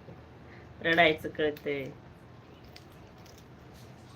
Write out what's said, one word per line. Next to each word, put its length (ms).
रडायचं 460
कळते. 760